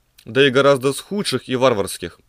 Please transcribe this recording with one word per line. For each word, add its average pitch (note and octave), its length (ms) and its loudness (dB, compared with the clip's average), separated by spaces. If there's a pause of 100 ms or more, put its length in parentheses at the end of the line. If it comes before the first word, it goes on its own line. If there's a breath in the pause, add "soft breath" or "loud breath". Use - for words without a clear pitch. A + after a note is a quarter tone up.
(240)
да A#2 200 2
и C#3+ 60 4
гораздо C3+ 420 2
с - 60 -8
худших - 500 -6
и B2+ 60 -6
варварских. G#2 640 -2 (100)